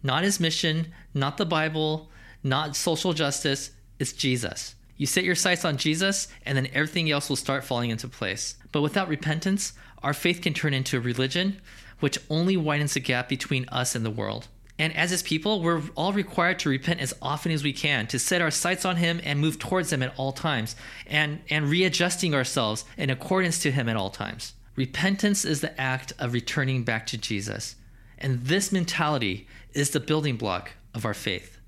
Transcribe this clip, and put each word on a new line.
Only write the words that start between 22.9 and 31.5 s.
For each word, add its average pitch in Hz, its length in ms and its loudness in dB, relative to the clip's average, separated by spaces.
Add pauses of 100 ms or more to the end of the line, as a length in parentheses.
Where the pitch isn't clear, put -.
in - 140 0
accordance 180 480 0
to 151 120 2
him 127 200 2
at 113 60 0
all 98 120 0
times. - 460 -8 (220)
Repentance 196 680 2
is 147 160 2
the - 180 -4
act 131 400 -2
of 120 140 -2
returning 131 500 0
back 113 260 0
to 120 100 -6
Jesus. 104 580 -4 (400)
And 127 280 -2
this 190 280 2
mentality 151 720 0 (280)
is 143 160 2
the 143 100 2
building 147 380 0
block 92 340 -2 (220)
of 110 100 -6
our 110 80 2
faith. - 560 -4